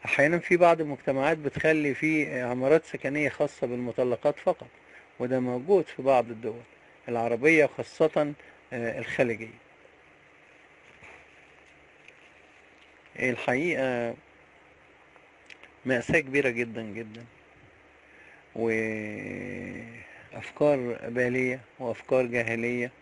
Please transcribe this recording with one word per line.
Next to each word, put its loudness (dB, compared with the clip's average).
أحيانا 2
في 2
بعض 6
المجتمعات 0
بتخلي 0
في 0
عمارات 2
سكنية -2
خاصة -2
بالمطلقات -2
فقط، -2
وده 0
موجود 2
في -12
بعض 4
الدول -8
العربية، 4
خاصة، 0
آه، -4
الخليجية. -2
الحقيقة 0
مأساة 2
كبيرة 0
جدا -6
جدا، -12
وأفكار -2
بالية 0
وأفكار 0
جاهلية -2